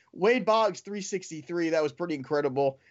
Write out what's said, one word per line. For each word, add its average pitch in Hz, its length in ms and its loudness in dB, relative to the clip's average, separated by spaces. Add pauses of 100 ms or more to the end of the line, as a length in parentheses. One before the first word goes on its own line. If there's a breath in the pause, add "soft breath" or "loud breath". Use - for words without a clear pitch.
(120)
Wade 214 320 2
Boggs, 220 360 2
three 202 200 -10
sixty-three. 170 680 -4
That 160 120 2
was 143 100 0
pretty 160 220 -4
incredible. 139 640 0 (120 soft breath)